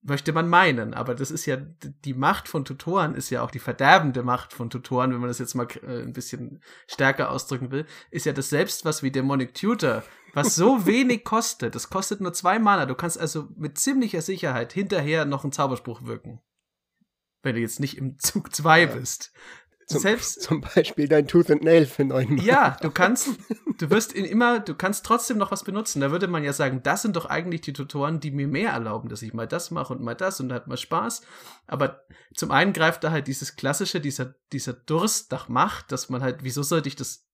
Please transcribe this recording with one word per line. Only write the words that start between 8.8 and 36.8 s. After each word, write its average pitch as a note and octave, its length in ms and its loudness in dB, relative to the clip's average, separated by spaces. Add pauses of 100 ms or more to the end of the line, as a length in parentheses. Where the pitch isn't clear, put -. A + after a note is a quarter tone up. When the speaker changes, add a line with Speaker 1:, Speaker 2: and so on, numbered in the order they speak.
Speaker 1:
was D3+ 160 -2
wie C3+ 80 0
Demonic C3+ 440 0
Tutor, D#3+ 480 0 (300)
was C#3+ 220 0
so G3+ 320 4
<laughs> - 0 -
wenig A#3+ 380 2
kostet. G#3+ 500 -2
Das - 160 -8
kostet G3 320 -4
nur F3 100 -4
zwei F#3 260 2
Mana. G3+ 280 4
Du B2+ 80 -4
kannst E3+ 240 -4
also D#3 380 -4
mit D3+ 200 -8
ziemlicher A#3+ 460 0
Sicherheit C#3 500 -2
hinterher D#3+ 540 0
noch C#3 180 -2
einen C#3 80 -2
Zauberspruch B2 540 -2
wirken. A2+ 340 -12 (1000)
Wenn C3 140 -2
du A#2 40 -2
jetzt A2+ 200 -4
nicht C#3 180 -4
im C#3 200 -6
Zug - 360 -4
zwei D#3+ 280 6
Speaker 2:
Ja. E3 120 6
Speaker 1:
bist. - 380 -8 (540)
Speaker 2:
Zum, D3+ 160 -2
Speaker 1:
Selbst - 400 0
Speaker 2:
zum D#3 180 0
Beispiel D3+ 480 2
dein D3+ 180 6
Tooth E3+ 240 6
and D3+ 140 4
Nail E3 200 8
für C#3 200 0
neun C3 320 2
Mana. C3 80 2
Speaker 1:
Ja, A#3 360 6
du D#3 120 -2
kannst, G#3 360 4 (500)
du D3+ 120 -2
wirst G#3+ 240 4
ihn F#3+ 100 -2
immer, A#3+ 360 4
du D#3+ 160 -8
kannst G3 280 -2
trotzdem A#3 320 0
noch G3+ 140 0
was F#3+ 140 -6
benutzen. G3 360 -4
Da C#3 120 2
würde F3+ 160 0
man D#3+ 160 0
ja C#3+ 80 0
sagen, C3+ 320 0
das D#3 180 2
sind G3+ 140 0
doch D#3+ 100 -4
eigentlich E3+ 360 -4
die D3 100 -8
Tutoren, C#3+ 480 -4
die D3+ 100 -6
mir C#3 160 -2
mehr E3 240 -2
erlauben, A2+ 380 -6
dass G#2 140 -10
ich A2 120 -10
mal A2+ 140 -6
das E3 240 -6
mache C#3+ 200 -6
und B2+ 80 -8
mal A#2 140 -6
das F#3 240 -4
und B2+ 140 -6
hat B2 160 -8
mal B2+ 80 -8
Spaß. F#3+ 460 -4 (440)
Aber - 380 -4 (320)
zum D3 160 -4
einen F3+ 200 4
greift D#3+ 300 2
da D#3 80 0
halt D3 160 -2
dieses C3+ 300 -8
klassische, D3+ 440 -2
dieser, C#3 360 -6 (160)
dieser C3 220 -6
Durst - 580 -2
nach - 160 -8
Macht, C#3 420 0
dass - 180 -6
man B2+ 140 -4
halt, C3 220 -2
wieso C3 180 -4
sollte D3 260 0